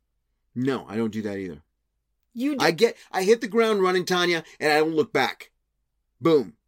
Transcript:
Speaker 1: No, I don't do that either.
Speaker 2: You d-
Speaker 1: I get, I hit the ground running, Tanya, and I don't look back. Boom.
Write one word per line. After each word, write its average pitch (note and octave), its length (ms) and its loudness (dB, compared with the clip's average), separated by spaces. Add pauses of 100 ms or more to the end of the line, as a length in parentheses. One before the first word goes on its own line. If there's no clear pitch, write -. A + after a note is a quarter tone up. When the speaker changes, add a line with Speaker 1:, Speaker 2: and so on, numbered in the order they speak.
(540)
Speaker 1:
No, B2+ 340 -4
I G2+ 80 -10
don't A2+ 160 -2
do G#2+ 100 -8
that G2+ 160 -6
either. F2 240 -10 (720)
Speaker 2:
You C#4 240 -4
d- F#3 60 0
Speaker 1:
I D#3+ 60 4
get, F#3 260 0 (160)
I F#3+ 120 -4
hit A3+ 160 4
the A#3 80 -8
ground A3 340 0
running, F3+ 220 0
Tanya, F3 400 0 (160)
and D3+ 120 2
I D3 60 4
don't D#3 160 2
look D3 180 0
back. B2 380 -2 (680)
Boom. C3 340 2 (140)